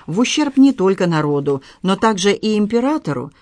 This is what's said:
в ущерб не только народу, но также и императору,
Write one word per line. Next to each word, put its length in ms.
в 140
ущерб 380
не 160
только 320
народу, 560
но 140
также 380
и 240
императору, 760